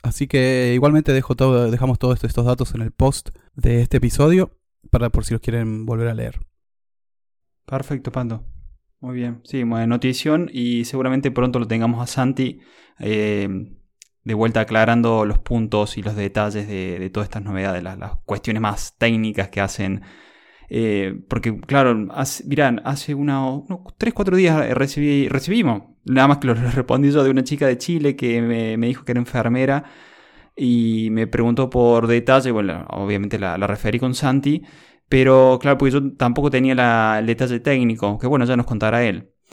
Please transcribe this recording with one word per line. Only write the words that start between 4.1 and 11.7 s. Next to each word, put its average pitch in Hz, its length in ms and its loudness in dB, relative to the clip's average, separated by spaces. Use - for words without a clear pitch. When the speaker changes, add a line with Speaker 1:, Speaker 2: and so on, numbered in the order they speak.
Speaker 1:
para 117 180 2
por 107 140 0
si - 100 -4
los 117 80 -2
quieren 110 440 -4
volver 117 240 -2
a 113 40 -4
leer. 113 260 -6
Speaker 2:
Perfecto, 131 460 -8
Pando. 117 340 -6
Muy 127 160 -10
bien. 120 300 -6
Sí, 131 180 -6
bueno, 113 240 0
notición 131 640 0
y 120 320 -2
seguramente 131 480 -2
pronto 123 280 0
lo 113 80 -4
tengamos 113 360 0